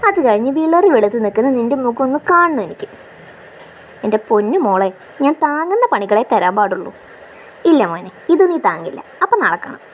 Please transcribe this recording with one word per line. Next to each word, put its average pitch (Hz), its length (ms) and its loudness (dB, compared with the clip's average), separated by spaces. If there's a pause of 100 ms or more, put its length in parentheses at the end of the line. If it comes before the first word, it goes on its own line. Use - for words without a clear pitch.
അത് 392 180 0
കഴിഞ്ഞ് 226 300 2
വിളറി 330 380 2
വെളുത്ത് 214 320 2
നിൽക്കുന്ന 220 320 0
നിൻ്റെ 233 260 0
മുഖം 240 220 -2
ഒന്ന് 269 140 -2 (100)
കാണണം 339 360 2
എനിക്ക്." - 220 -12 (1160)
"എൻ്റെ 214 240 0
പൊന്നു 214 380 0
മോളെ, 190 240 0 (340)
ഞാൻ 294 100 2 (120)
താങ്ങുന്ന 339 480 0
പണികളെ 208 380 0
തരാൻ 185 260 2
പാടുള്ളൂ." 185 340 -2 (800)
"ഇല്ല 294 120 4 (100)
മോനെ, 175 200 -10 (220)
ഇത് 359 180 4
നീ 330 60 -2 (100)
താങ്ങില്ല. 165 320 -6 (240)
അപ്പം 403 200 0
നാളെ 175 220 0
കാണാം." - 160 -16 (120)